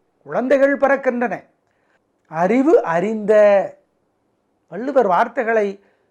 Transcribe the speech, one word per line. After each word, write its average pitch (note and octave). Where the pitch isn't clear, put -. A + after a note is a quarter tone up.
குழந்தைகள் C4+
பிறக்கின்றன. B3+
அறிவு A3+
அறிந்த, G#3+
வள்ளுவர் A#3+
வார்த்தைகளை A3